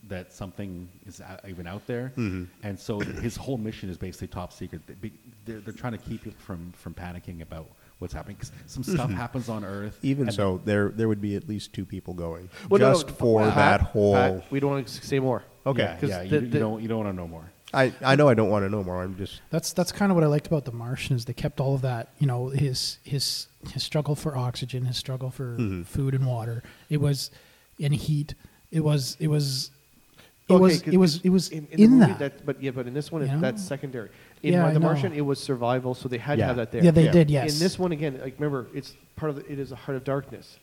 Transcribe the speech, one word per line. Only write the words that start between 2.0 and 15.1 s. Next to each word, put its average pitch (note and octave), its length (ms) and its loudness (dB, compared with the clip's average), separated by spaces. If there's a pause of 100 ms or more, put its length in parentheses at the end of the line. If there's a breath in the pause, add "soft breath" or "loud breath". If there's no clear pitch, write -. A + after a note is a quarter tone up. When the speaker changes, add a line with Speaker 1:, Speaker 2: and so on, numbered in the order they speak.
Speaker 2:
Mm-hmm. F#2+ 260 -4 (180)
Speaker 1:
And G2+ 160 -8
so G#2+ 220 -6
his - 360 -6
whole C3+ 200 -6
mission G#2+ 320 -8
is F2 80 -8
basically F#2 320 -10
top F2+ 240 -10
secret. F2+ 340 -12
They - 80 -20
be-, G#2 180 -12 (340)
they're, A2 140 -12
they're G#2+ 120 -14
trying A#2+ 220 -8
to G2+ 40 -10
keep - 280 -12
it G#2 80 -14
from, F2 380 -12
from - 200 -14
panicking F2 480 -12
about E2 260 -14 (340 soft breath)
what's F2+ 120 -8
happening. - 240 -12
'Cause - 160 -14 (140)
some - 160 -10
stuff D3 260 -2
Speaker 2:
Mm-hmm. F#2+ 80 -4
Speaker 1:
happens A#2+ 320 -6
on A2 160 -6
Earth. G2+ 380 -10
Speaker 2:
Even C#3 240 0
Speaker 1:
and G2+ 80 -2
Speaker 2:
so, F#2+ 300 0
there, G#2 260 2
there A2 180 0
would G2+ 140 0
be G2+ 140 -2
at - 120 -8
least G#2 240 -8
two G2 140 -8
people F#2 260 -10
going E2+ 380 -10 (180 loud breath)
Speaker 3:
Well, G3 120 6
no, - 80 8
no, - 40 8
Speaker 2:
just E3+ 200 2
for A2+ 320 4
Speaker 3:
Pat, G#2+ 100 4
Speaker 2:
that G2+ 260 6
whole G2+ 340 4
Speaker 3:
Pat, F#2+ 360 2
we C#3 100 -2
don't C#3+ 120 0
wanna C#3 100 -2
s-, - 200 -12
say C#3 180 0